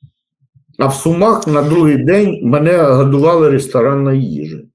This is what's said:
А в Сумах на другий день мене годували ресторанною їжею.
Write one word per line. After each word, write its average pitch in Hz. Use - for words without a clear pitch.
А 135
в 131
Сумах 180
на 147
другий 151
день 190
мене 151
годували 143
ресторанною 135
їжею. 78